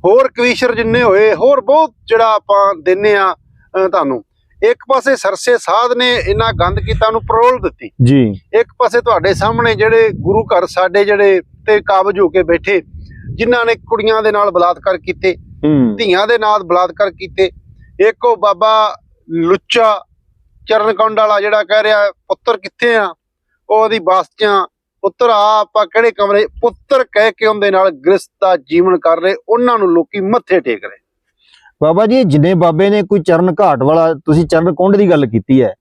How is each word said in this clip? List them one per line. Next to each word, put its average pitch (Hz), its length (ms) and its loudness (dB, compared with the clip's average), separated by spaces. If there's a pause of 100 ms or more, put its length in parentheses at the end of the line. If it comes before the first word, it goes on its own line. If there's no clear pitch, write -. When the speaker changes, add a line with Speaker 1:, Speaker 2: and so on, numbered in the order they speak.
Speaker 1:
ਹੋਰ 247 220 4
ਕਵੀਸ਼ਰ 240 480 -2
ਜਿੰਨੇ 233 280 -2
ਹੋਏ, 214 300 2
ਹੋਰ 254 280 0
ਬਹੁਤ 294 320 0 (140)
ਜਿਹੜਾ 226 260 2
ਆਪਾਂ 202 480 0
ਦਿੰਨੇ 202 340 0
ਆ, 190 180 0
ਅਹ, - 560 -6
ਤੁਹਾਨੂੰ। 139 340 -4 (400)
ਇੱਕ 233 200 0 (100)
ਪਾਸੇ 269 220 0
ਸਰਸੇ 202 420 -2
ਸਾਧ 226 400 -2
ਨੇ 247 180 0
ਇੰਨਾ 220 360 -2
ਗੰਦ 185 280 -2
ਕੀਤਾ, 220 280 -2
ਉਹਨੂੰ 220 140 -2
ਪਰੋਲ 240 400 0
ਦਿੱਤੀ। 123 280 -8 (140)
Speaker 2:
ਜੀ। 123 280 2
Speaker 1:
ਇੱਕ 202 460 -4
ਪਾਸੇ 240 240 0
ਤੁਹਾਡੇ 196 320 0
ਸਾਹਮਣੇ 226 420 -2
ਜਿਹੜੇ 220 340 2
ਗੁਰੂ 208 340 -2
ਘਰ 185 240 -2
ਸਾਡੇ 185 380 0
ਜਿਹੜੇ 202 360 2
ਤੇ - 400 -2
ਕਾਬਜ 196 380 0
ਹੋ 185 100 2
ਕੇ 180 140 0
ਬੈਠੇ, 170 380 -2 (540)
ਜਿਨ੍ਹਾਂ 233 300 -2
ਨੇ 226 100 0
ਕੁੜੀਆਂ 220 480 -2
ਦੇ 214 80 0
ਨਾਲ 208 200 0
ਬਲਾਤਕਾਰ 175 460 -2
ਕੀਤੇ, 175 380 -6 (280)
Speaker 2:
ਹੂੰ। 135 320 0
Speaker 1:
ਧੀਆਂ 202 320 -2
ਦੇ 233 100 0
ਨਾਲ 214 260 0
ਬਲਾਤਕਾਰ 175 460 -2
ਕੀਤੇ। 185 420 -6 (560)
ਇੱਕ 226 180 -4
ਉਹ 233 120 2
ਬਾਬਾ 208 580 0 (340)
ਲੁੱਚਾ 190 680 0 (680)
ਚਰਨ 214 240 0
ਕੰਡ 214 260 -2
ਵਾਲਾ 214 220 0
ਜਿਹੜਾ 208 220 -2
ਕਹਿ 214 200 0
ਰਿਹਾ, 208 280 0
"ਪੁੱਤਰ - 460 -6
ਕਿੱਥੇ 226 380 -2
ਆ?" 196 180 -2 (560)
ਉਹ 220 140 2
ਉਹਦੀ 220 160 -2
ਬਸ 185 260 0 (140)
'ਚ 214 40 -2
ਆ, 196 240 0 (340)
"ਪੁੱਤਰ 233 280 -2
ਆ, 214 300 2
ਆਪਾਂ 208 260 -2
ਕਿਹੜੇ 226 260 0
ਕਮਰੇ?" 202 360 -2 (140)
ਪੁੱਤਰ 247 420 -2
ਕਹਿ 214 280 0
ਕੇ 214 140 -6
ਉਹਦੇ 208 260 0
ਨਾਲ 190 180 2
ਗ੍ਰਸਤ 165 420 -2 (100)
ਦਾ 185 160 2
ਜੀਵਨ 170 400 0
ਕਰ 165 220 0
ਰਹੇ, 185 160 -2 (140)
ਉਹਨਾਂ 240 300 0
ਨੂੰ 190 100 0
ਲੋਕੀ 170 300 -2
ਮੱਥੇ 190 400 -2
ਟੇਕ 110 240 -6
ਰਹੇ। 101 140 -16 (840)
Speaker 2:
ਬਾਬਾ 170 220 2
ਜੀ, 247 180 2
ਜਿੰਨੇ 156 300 2
ਬਾਬੇ 170 360 2
ਨੇ, 208 140 0
ਕੋਈ 196 160 -2
ਚਰਨ 170 420 0
ਘਾਟ 143 220 2
ਵਾਲਾ, 160 300 2
ਤੁਸੀਂ 156 320 0
ਚਰਨ 165 280 0
ਕੁੰਡ 196 240 2
ਦੀ 196 120 2
ਗੱਲ 147 160 2
ਕੀਤੀ 117 380 0
ਹੈ 101 180 -2